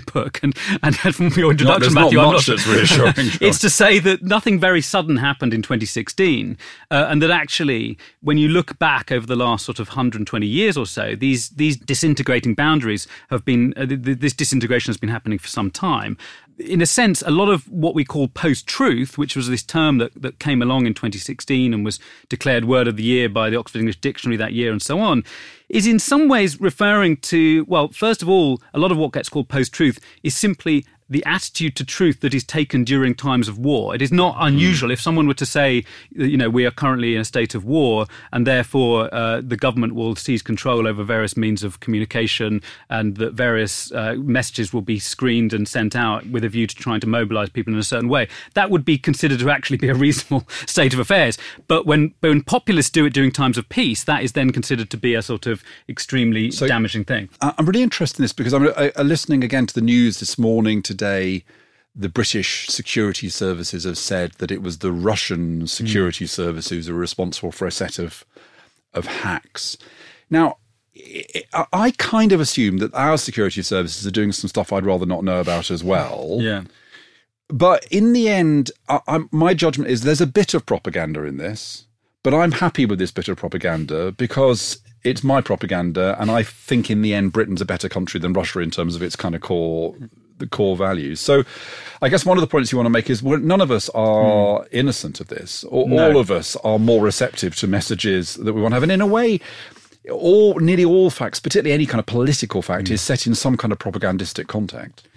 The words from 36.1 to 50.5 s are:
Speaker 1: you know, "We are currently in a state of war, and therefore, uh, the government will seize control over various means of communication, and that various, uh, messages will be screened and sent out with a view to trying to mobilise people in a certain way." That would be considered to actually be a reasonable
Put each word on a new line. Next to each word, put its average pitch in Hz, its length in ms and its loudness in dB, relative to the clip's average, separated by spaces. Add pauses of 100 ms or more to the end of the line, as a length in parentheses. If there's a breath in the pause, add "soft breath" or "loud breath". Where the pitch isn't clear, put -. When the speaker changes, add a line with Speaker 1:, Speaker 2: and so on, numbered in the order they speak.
Speaker 1:
you 147 260 0
know, 117 120 2
"We 123 160 2
are 120 60 2
currently 120 440 0
in 110 60 -2
a 107 40 -6
state 117 280 -2
of 101 120 -8
war, 120 400 2 (260 loud breath)
and 120 160 0
therefore, 123 680 2
uh, 117 280 -2
the 123 160 -6
government 117 360 -2
will 113 220 -4
seize 120 260 -4
control 113 460 -2
over 104 160 -4
various 107 320 -2
means 107 280 -2
of 98 180 -10
communication, 107 800 -2 (280 loud breath)
and 107 280 -2
that 110 160 -4
various, 113 580 -2
uh, 113 280 -4
messages 127 520 -2
will 110 120 -4
be 107 160 -4
screened 117 520 0
and 104 160 -2
sent 110 300 -4
out 110 300 -2
with 117 180 -4
a - 20 -4
view 113 180 -2
to - 100 -10
trying 110 260 -4
to 117 60 -4
mobilise 110 420 -2
people 113 240 -6
in 107 60 -2
a 107 40 -4
certain 117 240 -4
way." 123 220 0 (240 loud breath)
That 196 160 2
would 165 160 0
be 156 120 2
considered 143 420 0
to 127 100 0
actually 135 300 0
be 127 100 0
a 135 40 2
reasonable 143 540 0 (100)